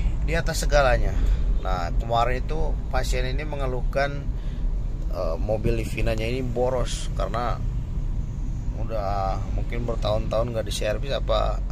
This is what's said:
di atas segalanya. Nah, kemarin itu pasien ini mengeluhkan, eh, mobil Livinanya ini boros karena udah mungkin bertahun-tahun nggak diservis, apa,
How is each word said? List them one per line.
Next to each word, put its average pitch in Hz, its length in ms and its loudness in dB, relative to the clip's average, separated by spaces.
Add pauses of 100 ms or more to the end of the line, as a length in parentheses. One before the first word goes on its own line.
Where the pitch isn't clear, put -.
(240)
di 151 120 0
atas 165 280 0
segalanya. 123 480 6 (480)
Nah, 90 380 0
kemarin 117 420 2
itu 123 320 0 (220)
pasien 131 320 0
ini 151 160 -2
mengeluhkan, 139 800 -2 (880)
eh, 85 260 -2
mobil 110 460 0
Livinanya 110 420 0
ini 123 160 -2
boros 123 800 0
karena 110 400 0 (1200)
udah 101 580 0 (220)
mungkin 120 260 -2
bertahun-tahun 110 720 0
nggak 110 100 -2
diservis, 110 480 -2
apa, 107 480 0 (120)